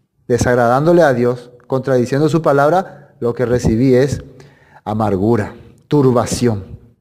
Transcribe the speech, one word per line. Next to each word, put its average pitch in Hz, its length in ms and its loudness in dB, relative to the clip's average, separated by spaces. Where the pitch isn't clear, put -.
desagradándole 127 760 2
a 143 120 4
Dios, 120 360 -4
contradiciendo 135 640 -2
su 160 140 -2
palabra, 156 760 0
lo 120 140 -4
que 120 140 -4
recibí 123 480 0
es 139 260 0
amargura, 104 680 -2
turbación. 120 880 0